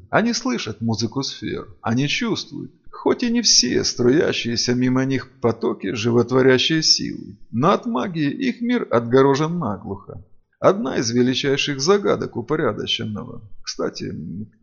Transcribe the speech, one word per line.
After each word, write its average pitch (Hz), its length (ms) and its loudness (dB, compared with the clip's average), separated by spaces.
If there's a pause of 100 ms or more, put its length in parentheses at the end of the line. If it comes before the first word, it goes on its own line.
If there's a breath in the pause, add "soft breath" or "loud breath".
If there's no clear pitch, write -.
Они 226 240 2
слышат 220 480 -4
музыку 113 400 -2
сфер, - 460 -8 (140)
они 120 260 0
чувствуют, - 640 -4 (180)
хоть - 320 0
и 240 80 0
не 233 140 2
все - 400 4
струящиеся 123 920 2
мимо 127 320 2
них 135 240 -2 (120)
потоки 202 520 -2
животворящей 127 880 4
силы, - 560 -2 (140)
но 139 200 2
от 214 140 0
магии 185 460 -2
их - 300 -4
мир 240 280 -2
отгорожен 135 680 4
наглухо. 101 680 -8 (340)
Одна 202 380 0
из 117 140 -2
величайших 131 680 0
загадок 180 560 0
упорядоченного. 113 1040 -4 (220)
Кстати, - 500 -8 (500)